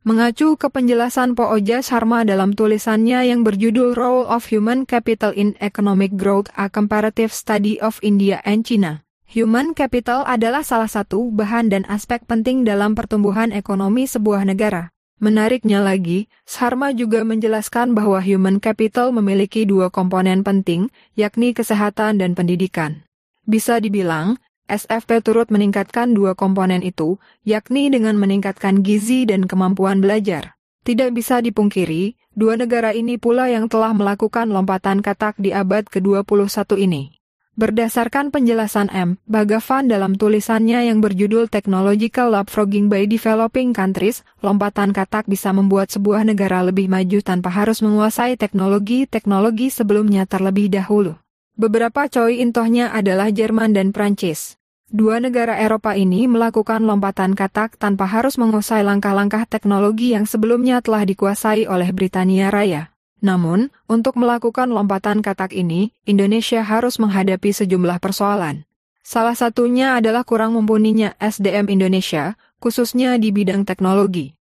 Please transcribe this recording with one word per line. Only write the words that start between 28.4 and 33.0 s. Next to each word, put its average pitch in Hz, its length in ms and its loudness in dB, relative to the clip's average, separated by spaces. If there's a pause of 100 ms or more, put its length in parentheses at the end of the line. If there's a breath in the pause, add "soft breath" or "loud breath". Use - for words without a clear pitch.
gizi 214 460 0
dan 196 180 0
kemampuan 190 560 0
belajar. 196 560 -2 (300)
Tidak 247 260 0
bisa 240 320 0
dipungkiri, 202 720 -2 (160)
dua 220 240 0
negara 226 380 -2
ini 233 260 -4